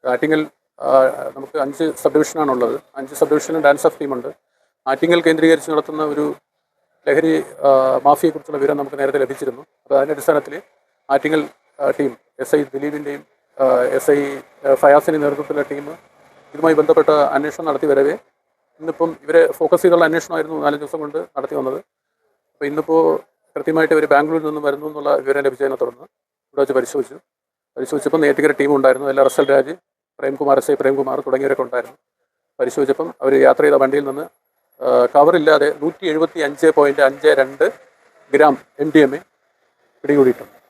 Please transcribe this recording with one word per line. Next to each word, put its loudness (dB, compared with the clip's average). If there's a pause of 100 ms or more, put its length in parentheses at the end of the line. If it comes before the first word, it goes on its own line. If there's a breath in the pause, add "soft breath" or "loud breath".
ആറ്റിങ്ങൽ, 0 (380)
ആ, -6 (460)
നമുക്ക് -12
അഞ്ച് -4 (160)
സബ് 0
ഡിവിഷനാണുള്ളത്. 0 (220)
അഞ്ച് -14
സബ് 0
ഡിവിഷനിലും -4
ഡാൻസ് 2
ഓഫ് -6
ടീമുണ്ട്. -8 (560)
ആറ്റിങ്ങൽ 0
കേന്ദ്രീകരിച്ച് 2
നടത്തുന്ന -4 (100)
ഒരു -2 (840)
ലഹരി, 2 (340)
ആ, 6 (380)
മാഫിയയെക്കുറിച്ചുള്ള 0
വിവരം 0
നമുക്ക് -10
നേരത്തെ -2
ലഭിച്ചിരുന്നു. -8 (200)
അപ്പോൾ -2
അതിൻ്റെ -2
അടിസ്ഥാനത്തിൽ -2 (560)
ആറ്റിങ്ങൽ, 0 (400)
ആ, -2
ടീം -2 (320)
എസ് -2
ഐ 2 (140)
ദിലീപിൻ്റെയും, -10 (340)
ആ, 0 (320)
എസ് 0
ഐ, 0 (460)
ആ, 4
ഫയാസിൻ്റെ 4
നേതൃത്വത്തിലുള്ള -4
ടീം -10 (680)
ഇതുമായി 2
ബന്ധപ്പെട്ട 4 (280)
അന്വേഷണം -6
നടത്തി -2
വരവേ 2 (680)
ഇന്നിപ്പം -4 (140)
ഇവരെ 4 (180)
ഫോക്കസ് 0
ചെയ്തുള്ള 4
അന്വേഷണമായിരുന്നു -4
നാലഞ്ച് -2
ദിവസം -10
കൊണ്ട് -8 (180)
നടത്തി -8
വന്നത്. -6 (720)
അപ്പോൾ -8
ഇന്നിപ്പോൾ 0 (540)
കൃത്യമായിട്ട് 0
ഇവർ 2
ബാംഗ്ലൂരിൽ 2
നിന്നും -6
വരുന്നു -4
എന്നുള്ള -6 (100)
വിവരം -2
ലഭിച്ചതിനെ -4
തുടർന്ന് -8 (460)
ഇവിടെ -8
വെച്ച് 0
പരിശോധിച്ചു. -4 (640)
പരിശോധിച്ചപ്പോൾ -2
നെയ്യാറ്റിൻകര 2
ടീം 2
ഉണ്ടായിരുന്നു. 2
അതിൽ 0
റസൽ 0
രാജ്, 2 (460)
പ്രേംകുമാർ, 0
എസ് -6
ഐ 2
പ്രേംകുമാർ -2 (100)
തുടങ്ങിയവരൊക്കെ 0
ഉണ്ടായിരുന്നു. -8 (640)
പരിശോധിച്ചപ്പം -2 (140)
അവർ 0 (120)
യാത്ര 4
ചെയ്ത 4
വണ്ടിയിൽ -2
നിന്ന്, -10 (560)
ആ, -2 (240)
കവറില്ലാതെ 4 (120)
നൂറ്റി -6
എഴുപത്തിയഞ്ച് -2 (100)
പോയിന്റ് 2
അഞ്ച് 2
രണ്ട് 0 (680)
ഗ്രാം 4 (260)
എം -4
ഡി 8
എം -2
എ -10 (840)
പിടികൂടിയിട്ടുണ്ട്. 0 (160)